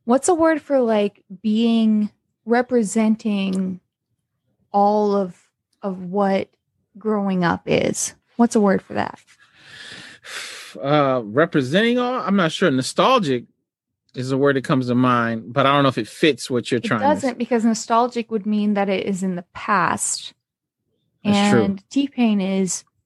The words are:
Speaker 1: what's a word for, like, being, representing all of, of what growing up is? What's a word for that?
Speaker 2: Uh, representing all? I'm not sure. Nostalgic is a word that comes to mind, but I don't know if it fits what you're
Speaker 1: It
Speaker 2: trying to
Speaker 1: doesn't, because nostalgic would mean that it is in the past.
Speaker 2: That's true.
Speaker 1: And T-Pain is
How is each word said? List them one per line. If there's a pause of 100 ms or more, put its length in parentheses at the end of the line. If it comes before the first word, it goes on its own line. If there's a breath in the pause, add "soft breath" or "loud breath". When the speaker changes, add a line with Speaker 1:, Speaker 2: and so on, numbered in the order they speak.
Speaker 1:
what's
a
word
for,
like, (180)
being, (360)
representing (920)
all
of, (320)
of
what (480)
growing
up
is? (240)
What's
a
word
for
that? (1600 loud breath)
Speaker 2:
Uh,
representing
all?
I'm
not
sure.
Nostalgic (680)
is
a
word
that
comes
to
mind,
but
I
don't
know
if
it
fits
what
you're
Speaker 1:
It
Speaker 2:
trying
to
Speaker 1:
doesn't,
because
nostalgic
would
mean
that
it
is
in
the
past. (880)
Speaker 2:
That's
true.
Speaker 1:
And
T-Pain
is (220)